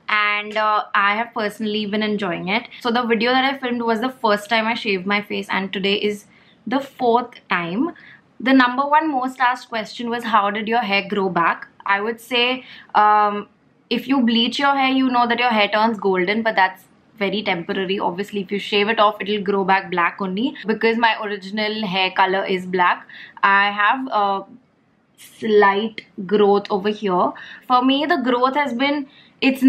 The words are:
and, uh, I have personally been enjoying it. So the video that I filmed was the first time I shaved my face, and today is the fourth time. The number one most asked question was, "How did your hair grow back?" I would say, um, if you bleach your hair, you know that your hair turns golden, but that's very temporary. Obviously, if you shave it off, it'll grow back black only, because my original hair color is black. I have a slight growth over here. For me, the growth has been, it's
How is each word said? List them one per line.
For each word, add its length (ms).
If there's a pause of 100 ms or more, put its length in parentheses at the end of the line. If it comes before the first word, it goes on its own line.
and, 500
uh, 280 (100)
I 200
have 200
personally 500
been 160
enjoying 460
it. 200 (140)
So 80
the 140
video 280
that 140
I 140
filmed 240
was 160
the 100
first 400
time 160
I 80
shaved 320
my 160
face, 280
and 220
today 240
is 300 (400)
the 140
fourth 680
time. 440 (500)
The 120
number 340
one 240
most 300
asked 260
question 420
was, 140
"How 260
did 180
your 120
hair 300
grow 200
back?" 380 (180)
I 140
would 220
say, 420 (320)
um, 540 (400)
if 180
you 140
bleach 380
your 160
hair, 160
you 180
know 180
that 120
your 100
hair 180
turns 320
golden, 440
but 120
that's 300 (320)
very 260
temporary. 560
Obviously, 400
if 100
you 100
shave 280
it 100
off, 220
it'll 300
grow 160
back 260
black 300
only, 340 (100)
because 300
my 160 (100)
original 640
hair 260
color 340
is 200
black. 400 (380)
I 280 (100)
have 260
a 380 (720)
slight 840 (220)
growth 540
over 100
here. 420 (360)
For 160
me, 220
the 160 (100)
growth 240
has 180
been, 340 (340)
it's 280